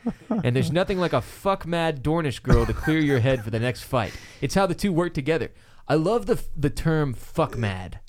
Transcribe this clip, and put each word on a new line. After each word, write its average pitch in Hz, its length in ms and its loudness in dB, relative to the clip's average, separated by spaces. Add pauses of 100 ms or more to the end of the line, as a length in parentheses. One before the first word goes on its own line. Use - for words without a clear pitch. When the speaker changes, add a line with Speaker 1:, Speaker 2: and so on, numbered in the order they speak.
(300)
Speaker 1:
<laughs> 220 140 0
Speaker 2:
And 123 100 2
there's 160 180 2
nothing 185 260 0
like 170 140 0
a 131 80 2
fuck - 460 -4
mad 160 380 -2
Dornish 151 380 0
girl - 220 6
to 110 80 0
clear 156 280 0
your 143 180 4
head 127 240 2
for 110 80 -8
the 110 80 -2
next 120 240 -2
fight. 113 300 -2 (280)
It's 147 140 -2
how 190 120 4
the 170 80 0
two 202 180 0
work 170 220 0
together." 143 360 -2 (380)
I 139 60 2
love 190 320 2
the, 180 140 2 (160)
the 143 140 0
term 151 440 0
fuck - 440 -4
mad. 92 400 -4 (100)